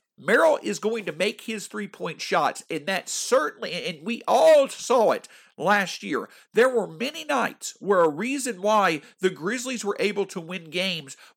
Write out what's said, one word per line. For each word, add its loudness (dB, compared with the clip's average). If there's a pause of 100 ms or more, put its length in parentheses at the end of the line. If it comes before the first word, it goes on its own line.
(180)
Merrill 4
is -4
going -2
to -6
make -4
his -8
three-point -10
shots, 0
and -6
that -4
certainly, -2
and -8
we -6
all 6
saw 2
it -2 (320)
last 0
year. -6 (240)
There 6
were 0
many -8
nights -4
where 4
a 6
reason -4
why 4 (200)
the 2
Grizzlies -6
were -4
able -2
to -10
win -12
games -6 (200)